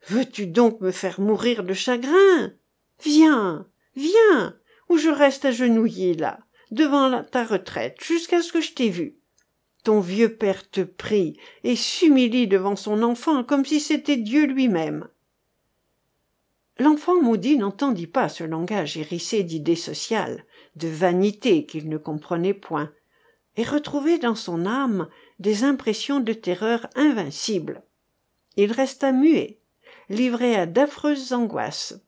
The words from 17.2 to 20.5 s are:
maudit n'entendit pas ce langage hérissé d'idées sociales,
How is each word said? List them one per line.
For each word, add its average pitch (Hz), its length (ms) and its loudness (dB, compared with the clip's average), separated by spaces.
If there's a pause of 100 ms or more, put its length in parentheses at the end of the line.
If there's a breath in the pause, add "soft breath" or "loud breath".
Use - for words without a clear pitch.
maudit 233 360 2
n'entendit 202 500 -2
pas 208 220 0
ce - 160 -10
langage 165 520 -4
hérissé 170 460 -4
d'idées 165 340 -2
sociales, 151 680 -6 (320 soft breath)